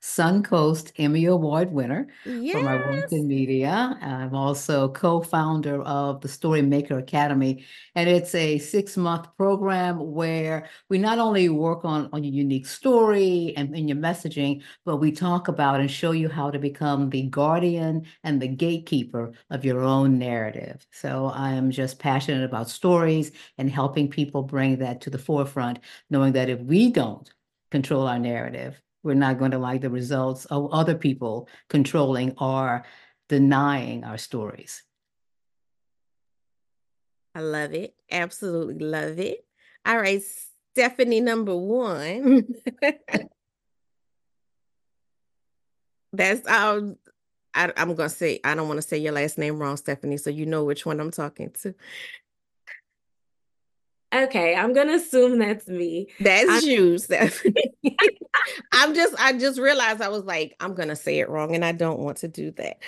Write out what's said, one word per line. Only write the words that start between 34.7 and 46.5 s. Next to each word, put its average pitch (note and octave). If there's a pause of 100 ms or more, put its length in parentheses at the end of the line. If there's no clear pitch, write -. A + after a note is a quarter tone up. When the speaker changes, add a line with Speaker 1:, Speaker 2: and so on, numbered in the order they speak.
Speaker 2:
I D#3+
love D3+
it. - (160)
Absolutely E3+
love D#3
it. G4+ (400)
All A3+
right, G3 (520)
Stephanie A#3+
number A3+
one. G#3+ (340)
<laughs> D4 (3250)
That's, F#3+
um, G#3 (580)